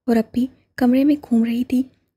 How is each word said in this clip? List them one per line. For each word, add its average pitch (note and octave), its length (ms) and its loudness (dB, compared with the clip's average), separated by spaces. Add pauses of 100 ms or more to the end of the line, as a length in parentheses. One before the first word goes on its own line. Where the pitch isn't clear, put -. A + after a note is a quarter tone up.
और A#3 100 2
अब A3 180 -2
भी B3 120 -2 (300)
कमरे B3+ 260 2
में D4 140 2
घूम A3+ 280 0
रही A#3 180 -4
थी B3+ 200 -2 (340)